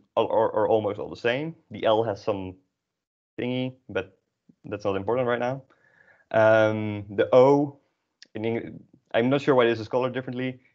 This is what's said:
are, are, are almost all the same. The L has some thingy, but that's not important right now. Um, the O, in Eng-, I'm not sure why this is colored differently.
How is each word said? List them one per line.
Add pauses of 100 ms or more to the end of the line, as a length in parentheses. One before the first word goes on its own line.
(160)
are,
are,
are
almost
all
the
same. (160)
The
L
has
some (840)
thingy, (140)
but (460)
that's
not
important
right
now. (680)
Um,
the
O, (560)
in
Eng-, (320)
I'm
not
sure
why
this
is
colored
differently. (140)